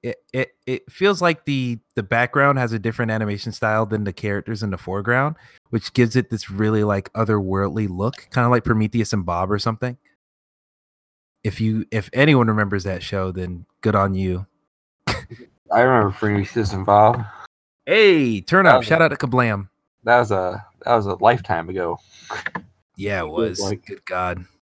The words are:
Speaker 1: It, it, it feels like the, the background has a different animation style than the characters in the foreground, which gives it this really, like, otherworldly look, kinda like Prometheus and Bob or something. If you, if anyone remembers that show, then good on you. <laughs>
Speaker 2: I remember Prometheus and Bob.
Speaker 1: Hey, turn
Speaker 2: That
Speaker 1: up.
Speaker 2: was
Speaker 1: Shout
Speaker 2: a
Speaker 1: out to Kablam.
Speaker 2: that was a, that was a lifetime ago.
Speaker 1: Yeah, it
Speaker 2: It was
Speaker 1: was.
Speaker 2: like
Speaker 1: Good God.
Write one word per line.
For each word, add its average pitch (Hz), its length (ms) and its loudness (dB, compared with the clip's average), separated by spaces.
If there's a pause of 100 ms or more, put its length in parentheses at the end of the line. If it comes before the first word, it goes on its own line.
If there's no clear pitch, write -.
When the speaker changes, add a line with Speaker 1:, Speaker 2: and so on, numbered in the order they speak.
Speaker 1:
It, 120 200 -10 (120)
it, 131 180 -4 (140)
it - 260 -8
feels 190 300 0
like 170 240 0
the, 127 320 -2 (160)
the 113 80 -4
background 135 560 2
has 120 160 -2
a 113 40 -2
different 110 320 -4
animation 107 420 -4
style 110 340 0
than 104 180 -4
the 98 80 -4
characters 104 500 -6
in 110 60 -4
the 95 80 -6
foreground, 120 600 -2 (340)
which - 240 -6
gives 120 200 2
it 127 140 0
this - 220 -8
really, 107 340 0
like, 101 300 -2
otherworldly 101 760 -2
look, 95 420 -6
kinda 123 200 2
like 123 140 2
Prometheus 110 500 0
and 98 100 -2
Bob 87 260 -2
or 104 80 0
something. 123 380 -4 (1500)
If 107 160 -6
you, 110 320 -2
if 110 220 -4
anyone 131 360 4
remembers 104 360 0
that 92 180 -6
show, 95 300 -4
then 90 320 -8 (160)
good 104 140 0
on 98 180 2
you. 92 340 -2 (300)
<laughs> - 300 -16
Speaker 2:
I - 720 -4
remember 120 300 4
Prometheus 101 640 -2
and 95 100 -6
Bob. 107 400 6 (640)
Speaker 1:
Hey, 156 560 4
turn 185 240 4
Speaker 2:
That 160 80 8
Speaker 1:
up. 127 60 6
Speaker 2:
was 113 60 -6
Speaker 1:
Shout 160 140 2
Speaker 2:
a 165 40 6
Speaker 1:
out 160 40 4
to 147 80 -4
Kablam. 113 520 0 (360)
Speaker 2:
that 120 140 6
was 117 120 2
a, 95 320 -2 (220)
that 120 120 2
was 104 100 0
a 95 80 -2
lifetime 92 560 0
ago. 87 280 -4 (1000)
Speaker 1:
Yeah, 98 260 -4
it - 20 -4
Speaker 2:
It 78 60 -8
was 90 280 -4
Speaker 1:
was. - 20 -4 (100)
Speaker 2:
like 98 160 -8
Speaker 1:
Good - 180 -16
God. 90 400 -6 (220)